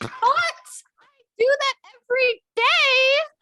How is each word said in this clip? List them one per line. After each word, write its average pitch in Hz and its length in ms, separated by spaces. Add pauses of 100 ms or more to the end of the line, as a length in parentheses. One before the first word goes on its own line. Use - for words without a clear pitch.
I 587 480 (840)
do 453 100 (120)
that 539 160 (200)
every 494 460 (140)
day. 554 880